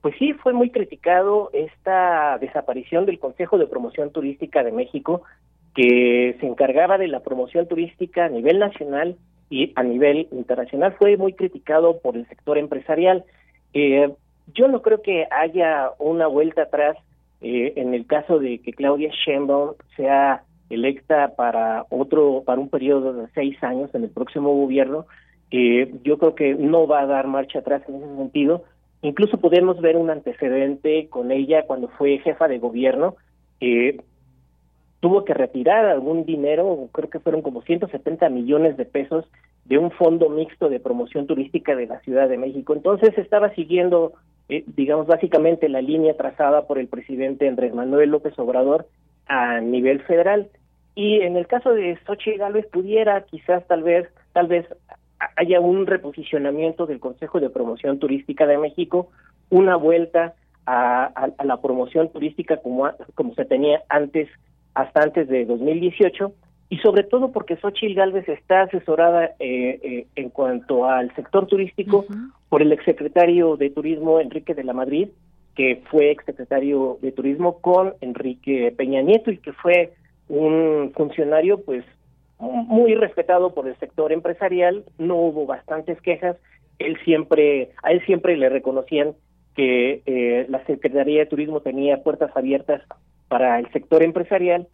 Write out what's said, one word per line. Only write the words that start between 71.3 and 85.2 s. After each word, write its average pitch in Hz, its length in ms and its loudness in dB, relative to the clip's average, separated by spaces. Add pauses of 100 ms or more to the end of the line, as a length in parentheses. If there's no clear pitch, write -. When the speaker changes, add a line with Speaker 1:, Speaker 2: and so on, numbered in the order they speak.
Speaker 1:
turístico 196 600 0
Speaker 2:
Ujú. 202 80 -14 (340)
Speaker 1:
por 151 120 4
el 151 100 4
exsecretario 165 840 2
de 139 140 -2
Turismo, 156 480 0
Enrique 151 340 -4
de 143 100 -8
la 127 100 -6
Madrid, 139 360 -2 (460)
que 127 340 -2
fue 147 220 4
exsecretario 135 880 -2
de 131 100 -4
Turismo 151 480 -2
con 185 420 2
Enrique 127 760 -4
Peña 135 240 -2
Nieto 220 300 2
y 180 60 -6
que 147 160 -14
fue 175 400 2 (340)
un 156 680 0
funcionario, 160 680 0
pues, 123 200 -6 (560)
muy 233 540 2
respetado 180 640 0
por 131 120 -6
el 127 120 -8
sector 156 320 -4
empresarial. 175 720 0 (160)
No 165 160 -2
hubo 151 320 0